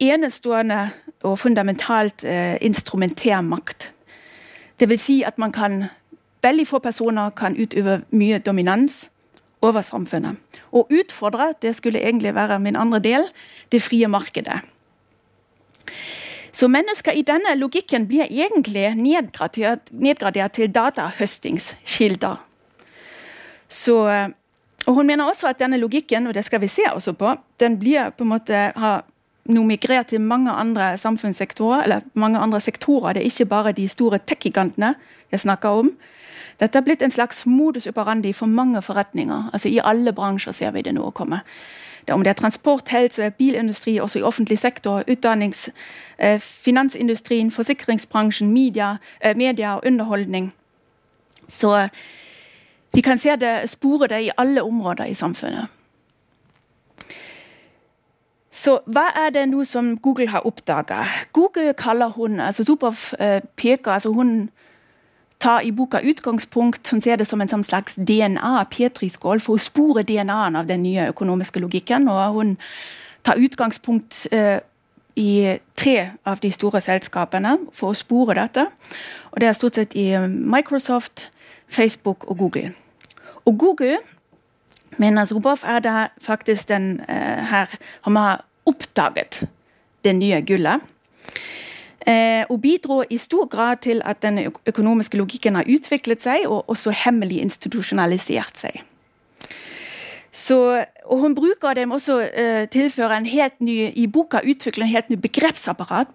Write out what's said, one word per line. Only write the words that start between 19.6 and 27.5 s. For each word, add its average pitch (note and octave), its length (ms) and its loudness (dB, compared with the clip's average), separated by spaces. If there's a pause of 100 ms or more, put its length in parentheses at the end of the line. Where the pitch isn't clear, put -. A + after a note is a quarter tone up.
nedgradert G3 640 0
til A3 200 0
datahøstingskilder. G3+ 1600 -2 (1300)
Så, A3+ 400 2
eh, G3+ 200 0 (580)
og B3+ 80 4
hun C#4+ 120 4
mener D4 180 2
også E4+ 240 -2
at C4 100 -2
denne B3+ 200 0
logikken, A#3+ 480 -2
og A3 80 -4
det G3+ 100 -2
skal A3 160 -2
vi G3+ 60 -2
se F#4+ 160 0 (100)
også F#3+ 200 -6
på, G#3 240 0 (240)